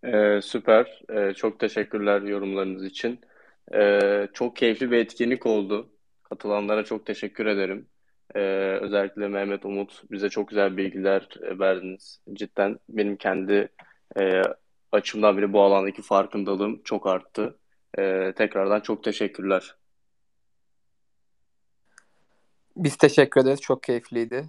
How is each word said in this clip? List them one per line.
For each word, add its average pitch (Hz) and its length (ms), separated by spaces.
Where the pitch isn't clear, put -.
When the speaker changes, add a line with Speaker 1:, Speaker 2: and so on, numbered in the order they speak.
Speaker 1:
Ee, 107 360
süper. 113 600
Ee, 98 200
çok 107 260
teşekkürler 104 640
yorumlarınız 98 640
için. 120 340
Ee, 101 580
çok 120 220
keyifli 120 360
bir 120 60
etkinlik 120 480
oldu. 107 440
Katılanlara 104 600
çok 107 220
teşekkür 107 400
ederim. 98 420
Ee, 104 40
özellikle 101 460
Mehmet, 101 380
Umut 101 460
bize 101 180
çok 101 180
güzel 98 300
bilgiler, 95 520
e, 92 180
verdiniz. 92 600
Cidden 101 460
benim 101 260
kendi, 98 540
e, 95 220
açımdan 104 460
bile 101 160
bu 104 80
alandaki 98 400
farkındalığım 101 840
çok - 240
arttı. 101 480
E, 95 380
tekrardan 104 440
çok 104 240
teşekkürler. 98 720
Speaker 2:
Biz 151 200
teşekkür 139 440
ederiz. 135 200
Çok 131 220
keyifliydi. 120 640